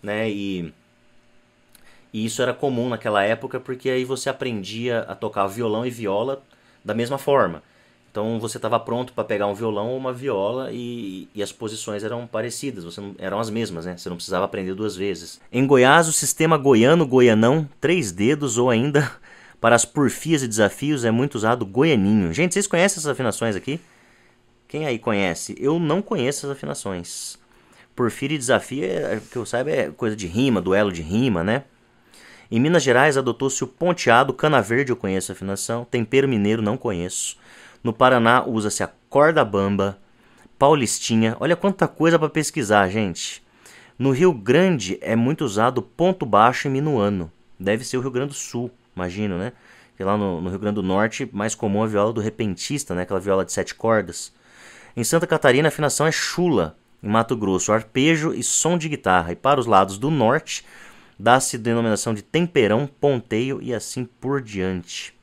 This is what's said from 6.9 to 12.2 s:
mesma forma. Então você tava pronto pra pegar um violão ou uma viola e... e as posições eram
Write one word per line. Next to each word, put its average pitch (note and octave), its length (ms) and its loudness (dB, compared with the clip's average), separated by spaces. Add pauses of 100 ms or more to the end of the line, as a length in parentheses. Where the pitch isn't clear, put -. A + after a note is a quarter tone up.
mesma A#2+ 240 -4
forma. G#2 440 2 (520)
Então A2 240 -4
você A2+ 220 -8
tava A2+ 180 0
pronto A#2+ 340 -6
pra G#2+ 120 -4
pegar G2+ 240 -2
um G2+ 60 -2
violão G#2+ 340 -4
ou B2+ 80 -4
uma C3 160 -6
viola B2 580 -4
e... A#2 640 -10
e G2+ 80 -6
as G2 80 -6
posições G#2+ 540 -8
eram A#2+ 240 -8